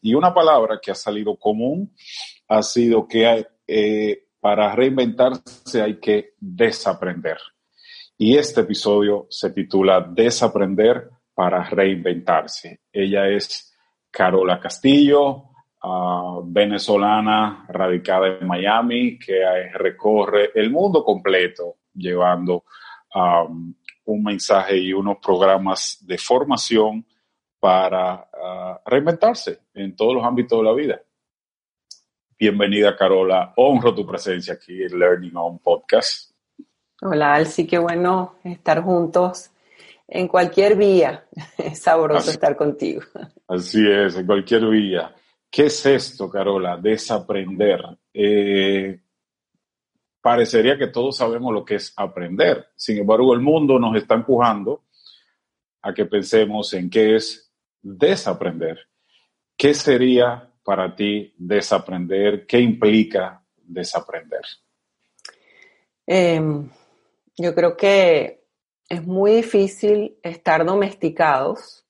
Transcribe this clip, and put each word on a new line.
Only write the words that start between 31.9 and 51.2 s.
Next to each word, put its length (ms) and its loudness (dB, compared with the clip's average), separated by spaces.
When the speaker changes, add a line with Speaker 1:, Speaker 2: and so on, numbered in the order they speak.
Speaker 1:
Bienvenida, 600 2
Carola. 600 2
Honro 380 4
tu 100 -6
presencia 500 -8
aquí 280 -12
en 160 -6
Learning 380 2
On 240 -8
Podcast. 720 -2
Speaker 2:
Hola, 340 0
Alci, 300 0
qué 140 -2
bueno 640 -2
estar 400 -2
juntos 720 0
en 180 -6
cualquier 480 2
vía. 560 2
<laughs> 280 -20
Es 240 -8
sabroso 360 2
Speaker 1:
Así 120 -2
Speaker 2:
estar 260 -2
contigo. 460 -4
Speaker 1:
Así 420 0
es, 280 2
en 100 -6
cualquier 400 0
vía. 480 0
¿Qué 180 2
es 200 -2
esto, 420 0
Carola? 480 -2
Desaprender. 1040 -2
Eh, 880 0
parecería 580 2
que 80 -2
todos 320 -4
sabemos 340 -2